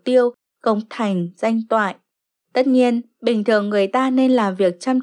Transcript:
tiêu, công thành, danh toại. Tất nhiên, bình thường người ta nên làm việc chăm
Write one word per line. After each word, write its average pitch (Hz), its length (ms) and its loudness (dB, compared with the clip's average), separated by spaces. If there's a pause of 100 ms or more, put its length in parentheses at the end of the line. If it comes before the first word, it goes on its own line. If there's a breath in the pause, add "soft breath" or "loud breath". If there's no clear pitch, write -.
tiêu, 247 300 2 (280)
công 220 180 0 (100)
thành, 190 460 -4
danh 226 320 -2
toại. 214 260 -2 (580)
Tất 262 140 0
nhiên, 247 340 2 (200)
bình 226 240 -2
thường 208 260 0
người 202 160 0
ta 262 240 -2
nên 254 220 2
làm 208 220 0
việc 180 260 0
chăm 262 220 -2